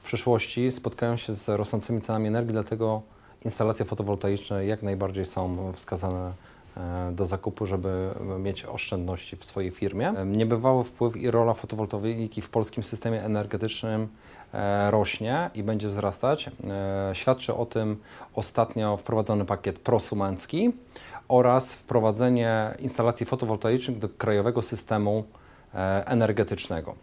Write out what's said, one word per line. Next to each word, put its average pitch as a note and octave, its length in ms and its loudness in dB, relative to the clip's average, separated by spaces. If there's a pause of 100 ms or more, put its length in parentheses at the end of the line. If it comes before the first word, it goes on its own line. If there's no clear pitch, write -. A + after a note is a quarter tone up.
w - 40 -20
przyszłości A#2+ 640 0
spotkają A#2 460 -2
się A2+ 160 -6
z G2+ 160 -4
rosnącymi G#2+ 520 0
cenami A2 260 -2
energii, A2+ 260 0
dlatego A2 480 0 (440)
instalacje A2 400 0
fotowoltaiczne G2+ 800 -2
jak G#2+ 180 -2
najbardziej F#2+ 420 -2
są F#2 480 -4
wskazane, F2+ 580 -4 (460)
e, F2+ 340 -4
do F#2 140 0
zakupu, F#2+ 400 -4
żeby F#2 440 -2 (300)
mieć F#2+ 260 -4
oszczędności F#2 680 -6
w - 100 -14
swojej F#2 260 -4
firmie. G#2 380 -2
E, G2+ 160 -2
niebywały A#2 580 4
wpływ A#2+ 340 0
i B2 140 0
rola A#2 220 6
fotowoltaiki A2 880 -4
w - 80 -12
polskim A2 340 0
systemie A2 400 -4
energetycznym, A2 840 -2 (460)
e, G2+ 380 4
rośnie A2+ 640 2
i G#2+ 80 -4
będzie G#2+ 240 -2
wzrastać. G#2 600 0
E, - 40 -12 (600)
świadczy B2+ 420 0
o A#2 100 0
tym A2 320 -2 (360)
ostatnio A2 640 0
wprowadzony G#2+ 480 2
pakiet F#2+ 340 -2
prosumencki G#2+ 920 2 (560)
oraz B2+ 460 6
wprowadzenie A2+ 1040 2
instalacji A#2+ 460 0
fotowoltaicznych A#2+ 720 0
do G#2 100 -4
krajowego A2 520 2
systemu, G#2+ 640 0 (500)
e, F#2+ 340 0
energetycznego. G2+ 960 0